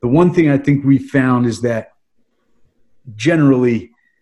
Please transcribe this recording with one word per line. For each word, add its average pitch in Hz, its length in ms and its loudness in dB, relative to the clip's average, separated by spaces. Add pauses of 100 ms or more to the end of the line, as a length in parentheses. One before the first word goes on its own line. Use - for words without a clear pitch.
the 120 60 -4
one 170 260 2
thing 165 160 2
I 139 80 0
think 139 260 -2
we 135 140 2
found 127 480 -2
is 117 160 -4
that 117 300 -6 (1200)
generally, 127 760 0 (300)